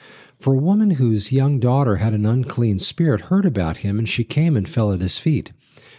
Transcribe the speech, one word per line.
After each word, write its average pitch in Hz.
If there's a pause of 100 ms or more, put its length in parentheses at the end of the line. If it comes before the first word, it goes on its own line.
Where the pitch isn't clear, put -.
(400)
For 135
a -
woman 202
whose 120
young 135
daughter 123
had 107
an 104
unclean 117
spirit 147
heard 196
about 92
him, 101
and 113
she 120
came 156
and 92
fell 107
at 90
his 92
feet. 139 (480)